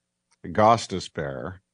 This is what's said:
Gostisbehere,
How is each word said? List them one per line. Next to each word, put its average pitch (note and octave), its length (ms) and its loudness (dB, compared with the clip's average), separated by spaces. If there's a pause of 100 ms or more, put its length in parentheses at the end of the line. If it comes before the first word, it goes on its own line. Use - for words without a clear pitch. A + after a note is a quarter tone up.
(460)
Gostisbehere, F2+ 1120 0 (140)